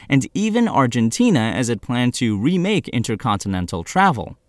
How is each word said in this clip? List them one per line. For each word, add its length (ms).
and 240
even 340
Argentina 880
as 140
it 140
planned 320
to 200
remake 520
intercontinental 960
travel. 520